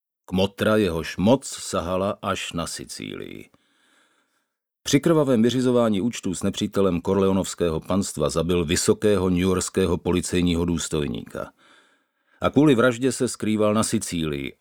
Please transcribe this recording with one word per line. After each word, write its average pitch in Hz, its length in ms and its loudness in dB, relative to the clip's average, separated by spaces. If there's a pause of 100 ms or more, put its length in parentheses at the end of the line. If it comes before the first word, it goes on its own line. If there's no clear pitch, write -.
(260)
kmotra, 101 520 0
jehož 82 400 -2
moc 117 300 4
sahala 92 760 -4
až 98 320 -6
na 82 140 -6
Sicílii. 50 800 -12 (1300)
Při 143 160 2
krvavém 139 420 4
vyřizování 120 600 2
účtů 104 340 -4
s - 80 -6
nepřítelem 98 580 -2
corleonovského 95 760 0
panstva 90 500 -2
zabil 82 360 0
vysokého 95 640 2
newyorského 90 680 0
policejního 87 680 0
důstojníka. 76 840 -4 (920)
A 90 80 2
kvůli 139 260 6
vraždě 123 360 2
se 123 160 -2
skrýval 107 460 0
na 107 100 2
Sicílii 78 760 -4